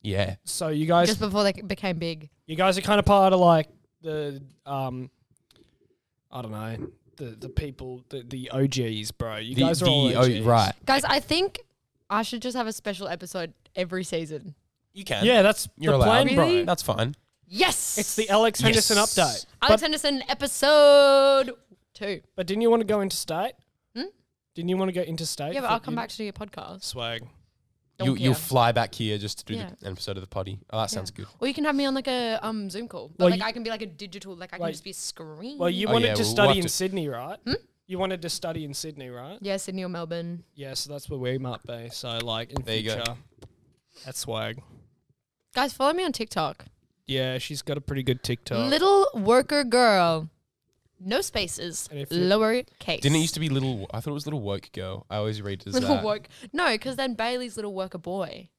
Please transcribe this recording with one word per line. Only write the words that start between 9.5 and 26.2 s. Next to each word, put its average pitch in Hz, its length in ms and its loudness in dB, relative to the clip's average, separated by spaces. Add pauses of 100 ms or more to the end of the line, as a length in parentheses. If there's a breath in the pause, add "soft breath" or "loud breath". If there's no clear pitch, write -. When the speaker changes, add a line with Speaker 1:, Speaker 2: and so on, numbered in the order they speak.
Speaker 1:
The, 127 60 2
Speaker 2:
guys 160 200 2
are - 40 0
Speaker 1:
the - 60 6
Speaker 2:
all 139 160 4 (100)
Speaker 1:
O-, 123 40 4
Speaker 2:
O 127 60 6
Gs. 113 140 2
Speaker 1:
right. 110 320 4 (120)
Speaker 3:
Guys, 262 200 4
I 285 160 2
think 359 400 -2 (480)
I 214 140 0
should 220 180 -6
just 247 160 -6
have 233 100 -2
a 220 60 -6
special 196 340 -8
episode 170 460 -8 (200)
every 185 300 -4
season. 160 500 -6 (400)
Speaker 1:
You 196 100 -16
can. 120 220 -2
Speaker 2:
Yeah, 233 180 8
that's - 340 2
Speaker 1:
You're 151 140 0
Speaker 2:
the 139 80 6
Speaker 1:
allowed. - 260 6
Speaker 2:
plan, - 100 2
bro. - 120 6
Speaker 3:
Really? 349 160 4
Speaker 1:
That's 180 180 0
fine. 113 320 -2 (320)
Speaker 3:
Yes! 208 540 0
Speaker 2:
It's - 160 -4
the 214 160 0
Alex 220 280 4
Henderson 226 380 4
Speaker 1:
Yes. 214 160 4
Speaker 2:
update. 139 320 2 (160)
Speaker 3:
Alex 240 80 4
Speaker 2:
But 247 120 6
Speaker 3:
Henderson 294 460 -2
episode 277 1200 6 (420)
two. 196 280 -8 (140)
Speaker 2:
But 180 120 -4
didn't 202 160 -2
you 233 80 6
wanna 233 120 4
go 208 180 2
interstate? 185 520 -4 (420)
Speaker 3:
Hmm? 269 100 -6 (500)
Speaker 2:
Didn't 170 140 -4
you 185 80 0
wanna 190 160 -2
go 180 80 -2
interstate 160 520 -6
Speaker 3:
Yeah, 269 80 -4
but 247 60 -4
Speaker 2:
for 214 60 0
Speaker 3:
I'll 226 60 0
come 240 140 -8
Speaker 2:
in- 233 40 -4
Speaker 3:
back 233 120 -8
to - 80 -14
do 220 60 -8